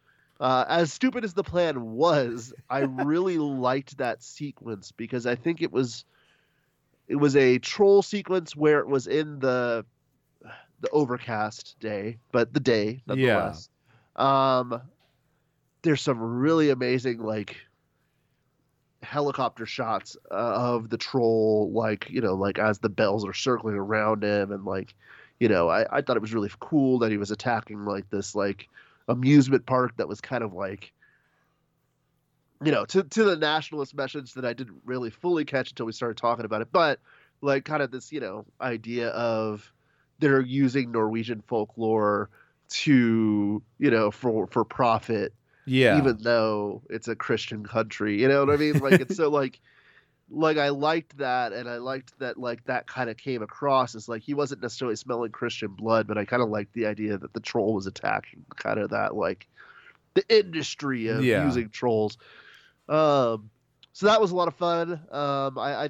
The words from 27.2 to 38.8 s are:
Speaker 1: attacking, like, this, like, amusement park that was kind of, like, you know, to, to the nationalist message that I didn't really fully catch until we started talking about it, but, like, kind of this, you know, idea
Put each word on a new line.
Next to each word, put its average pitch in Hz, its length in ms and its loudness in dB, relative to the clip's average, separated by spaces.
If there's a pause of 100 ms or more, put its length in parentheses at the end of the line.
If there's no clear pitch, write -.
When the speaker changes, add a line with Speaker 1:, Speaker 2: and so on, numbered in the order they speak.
Speaker 1:
attacking, 107 540 -4
like, 98 240 -6
this, 101 260 -6
like, 98 320 -2 (400)
amusement 127 580 6
park 127 320 0
that 104 120 -4
was 104 100 -8
kind 120 240 -6
of, 104 100 -6
like, 95 400 -10 (1700)
you 151 80 2
know, 110 140 2
to, 185 180 2
to 214 200 0
the 190 140 4
nationalist 151 580 -2
message 135 380 -8
that 131 120 -8
I 117 80 -2
didn't 113 300 -14
really 123 260 -6
fully 165 360 0
catch 131 260 -2
until - 140 -8
we 113 80 -6
started 117 240 -6
talking 117 280 0
about 107 160 -2
it, 120 100 -10
but, 160 280 2 (420)
like, 139 220 0
kind 151 180 -4
of 131 100 -4
this, 127 200 -16
you 151 80 -8
know, 104 260 -10 (140)
idea 117 500 -4